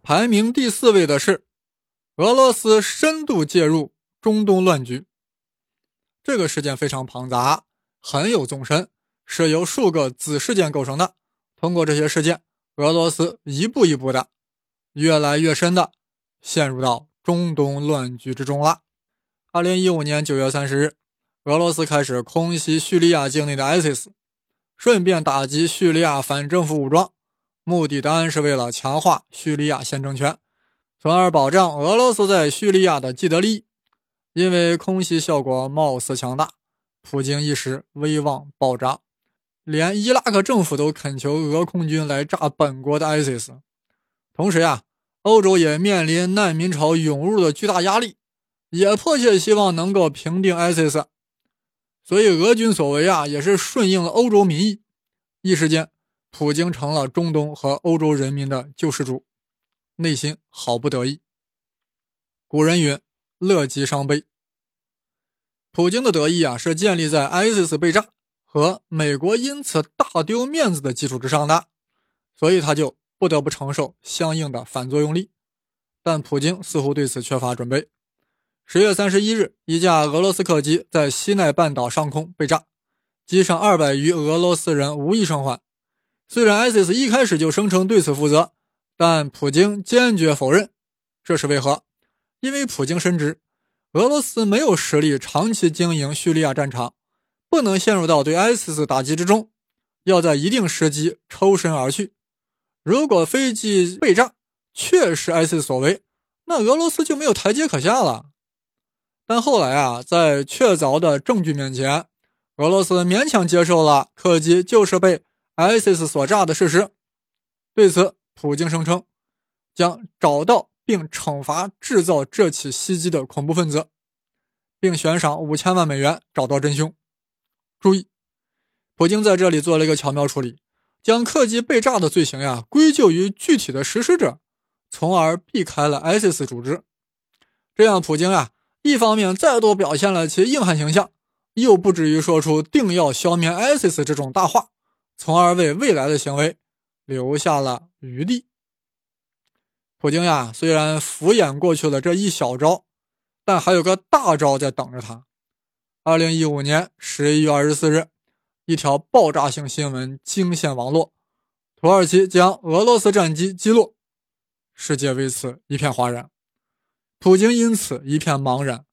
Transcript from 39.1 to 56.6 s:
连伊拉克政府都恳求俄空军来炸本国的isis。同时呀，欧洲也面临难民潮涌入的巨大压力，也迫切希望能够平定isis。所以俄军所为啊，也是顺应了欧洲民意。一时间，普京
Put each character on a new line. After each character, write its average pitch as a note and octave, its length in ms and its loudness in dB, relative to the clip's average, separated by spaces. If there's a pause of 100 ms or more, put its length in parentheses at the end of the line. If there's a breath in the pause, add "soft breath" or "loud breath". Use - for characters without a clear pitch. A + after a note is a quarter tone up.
连 E3 360 -2
伊 A3+ 120 -2
拉 B3+ 100 2
克 G3+ 220 0
政 A3 200 0
府 D3+ 140 -4
都 D3+ 140 0
恳 C#3 260 -10
求 C#3+ 160 -4
俄 D#3 320 -2
空 E3 220 -6
军 D#3 200 -2
来 C#3+ 160 -2
炸 D3+ 260 -6
本 C3+ 340 -4
国 D3 160 -2
的 D#3 80 -2
isis。 C3+ 520 -4 (720)
同 F#3+ 200 -2
时 E3 80 2
呀， D3+ 240 0 (400)
欧 G#3+ 180 6
洲 F#3+ 160 4
也 D#3 220 2
面 F#3 260 2
临 F3+ 300 0
难 F#3+ 200 0
民 F3 160 -2
潮 D#3 240 0
涌 D#3 320 -2
入 G#3 160 2
的 D#3 80 4
巨 F3 140 -6
大 F#3 160 0
压 G3 180 2
力， A3 160 -6 (540)
也 G3 260 2
迫 D4+ 220 0
切 A#3 200 4
希 G#3+ 160 0
望 G3 220 2
能 F3 160 -4
够 F3+ 180 2
平 E3 320 -6
定 F#3 140 2
isis。 D#3+ 500 0 (960)
所 F#3+ 160 0
以 A3 80 6
俄 F#3 260 4
军 A3+ 180 2
所 D#3 200 0
为 D3+ 180 2
啊， D#3+ 160 0
也 C#3+ 160 -6
是 F#3+ 160 2
顺 G#3 320 -2
应 F#3+ 120 2
了 F3 80 -4
欧 A#3+ 200 2
洲 G3+ 160 4
民 D#3 160 0
意。 G#3 200 -2 (600)
一 F#3 140 0
时 D#3 120 0
间， D#3+ 220 -2 (400)
普 D3 240 -4
京 E3+ 180 -2